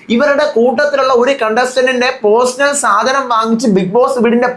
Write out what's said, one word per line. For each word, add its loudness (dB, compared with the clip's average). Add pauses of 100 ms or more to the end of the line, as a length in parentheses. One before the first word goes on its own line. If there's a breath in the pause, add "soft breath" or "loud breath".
ഇവരുടെ 0
കൂട്ടത്തിലുള്ള 0
ഒരു 2 (100)
കണ്ടസ്റ്റന്റിന്റെ -2
പേഴ്സണൽ 2
സാധനം 0
വാങ്ങിച്ച് 0
ബിഗ് 0
ബോസ് 2
വീടിന്റെ 2